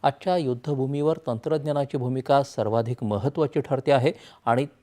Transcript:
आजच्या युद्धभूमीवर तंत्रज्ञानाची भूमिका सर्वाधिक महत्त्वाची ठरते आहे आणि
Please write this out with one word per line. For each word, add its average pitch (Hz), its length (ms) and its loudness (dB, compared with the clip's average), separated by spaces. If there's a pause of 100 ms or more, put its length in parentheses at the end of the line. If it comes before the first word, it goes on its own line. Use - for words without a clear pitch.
आजच्या 180 340 0
युद्धभूमीवर 143 880 0
तंत्रज्ञानाची 143 720 -2
भूमिका 131 460 2
सर्वाधिक 113 640 -2
महत्त्वाची 135 560 0
ठरते 135 320 0
आहे 135 200 4 (340)
आणि 120 200 2 (160)